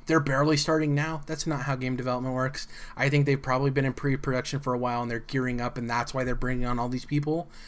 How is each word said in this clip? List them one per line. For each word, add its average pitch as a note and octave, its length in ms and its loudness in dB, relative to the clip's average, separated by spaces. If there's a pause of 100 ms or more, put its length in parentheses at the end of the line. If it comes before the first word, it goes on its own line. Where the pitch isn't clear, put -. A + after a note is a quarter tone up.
"They're D#3+ 140 6
barely C#3+ 360 4
starting D#3 380 2
now." D3+ 320 -2
That's D#3 200 -4
not C#3+ 160 -2
how C#3 140 0
game B2+ 200 -2
development B2+ 380 -2
works. C3 340 -2 (280)
I C3+ 120 2
think C#3+ 180 4
they've C#3 140 2
probably C3 300 2
been C3+ 140 2
in C3 80 0
pre-production C3+ 680 -2
for B2+ 140 -2
a B2 40 0
while, A#2+ 240 -2
and A#2+ 80 -4
they're A#2 100 -4
gearing B2+ 400 -2
up, A#2+ 180 -4
and A#2+ 120 -4
that's A#2 240 0
why C3 100 0
they're B2 100 0
bringing B2 320 0
on B2 120 0
all B2 100 0
these B2 160 -4
people, D3+ 440 0 (180)